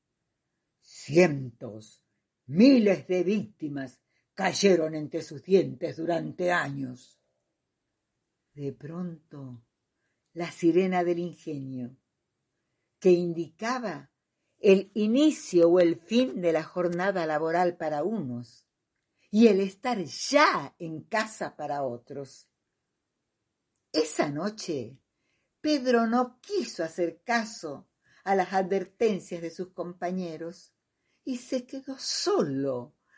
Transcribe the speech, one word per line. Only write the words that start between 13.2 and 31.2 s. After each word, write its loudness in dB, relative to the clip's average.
el 6
inicio 4
o 6
el 4
fin 0
de 0
la 0
jornada -2
laboral 0
para -4
unos -8
y 6
el 4
estar -4
ya 0
en -12
casa -6
para -6
otros. -10
Esa -2
noche, -8
Pedro 2
no 0
quiso -4
hacer -4
caso -6
a 2
las 0
advertencias -2
de -6
sus -10
compañeros -8